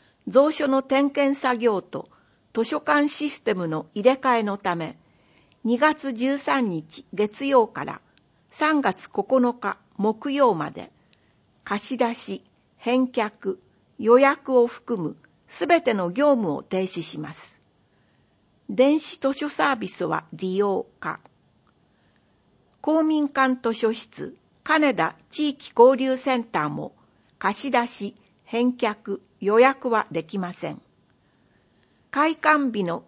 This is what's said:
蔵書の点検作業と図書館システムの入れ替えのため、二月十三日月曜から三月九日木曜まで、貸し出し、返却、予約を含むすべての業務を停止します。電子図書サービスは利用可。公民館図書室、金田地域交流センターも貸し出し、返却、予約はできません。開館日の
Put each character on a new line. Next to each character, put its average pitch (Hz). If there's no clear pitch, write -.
蔵 277
書 302
の 269
点 269
検 277
作 247
業 214
と -
図 226
書 294
館 294
シ 294
ス -
テ 220
ム 180
の 156
入 208
れ 247
替 254
え 220
の 202
た 185
め、 160
二 233
月 294
十 262
三 269
日 160
月 208
曜 254
か 143
ら 151
三 302
月 208
九 -
日 202
木 220
曜 269
ま 156
で、 -
貸 -
し 254
出 233
し、 -
返 254
却、 214
予 226
約 269
を 233
含 233
む 156
す -
べ 330
て 233
の 185
業 277
務 196
を -
停 185
止 175
し -
ま 151
す。 -
電 269
子 -
図 269
書 294
サ 285
ー -
ビ 214
ス -
は 160
利 185
用 202
可。 -
公 311
民 302
館 262
図 226
書 226
室、 -
金 302
田 165
地 302
域 -
交 254
流 262
セ 254
ン 233
タ 180
ー 151
も 147
貸 196
し 277
出 240
し、 202
返 240
却、 214
予 208
約 262
は 220
で 165
き 190
ま 180
せ 156
ん。 -
開 311
館 294
日 208
の 175